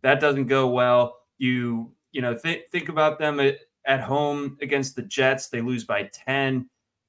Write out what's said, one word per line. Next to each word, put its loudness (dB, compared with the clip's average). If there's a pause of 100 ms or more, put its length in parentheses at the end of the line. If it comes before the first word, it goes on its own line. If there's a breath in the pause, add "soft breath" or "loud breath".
That 4
doesn't 2
go 2
well. 4 (180)
You, -2 (180)
you -4
know, -2
th-, -6
think -6
about 0
them -2
at, 2 (260)
at 2
home -2
against -2
the -8
Jets. 0
They -6
lose -4
by -4
ten. -4 (420)